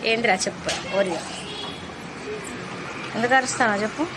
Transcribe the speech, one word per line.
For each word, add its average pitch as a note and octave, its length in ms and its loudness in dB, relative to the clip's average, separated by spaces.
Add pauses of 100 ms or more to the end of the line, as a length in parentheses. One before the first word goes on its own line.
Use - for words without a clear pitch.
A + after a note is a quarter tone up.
(120)
ఏంటిరా A3+ 220 4
చెప్పు, - 640 -2
ఓరియో. F#3 200 2 (2000)
ఎందుకు A#3+ 180 4
అరుస్తావా B3+ 420 6
చెప్పు? G#3+ 420 0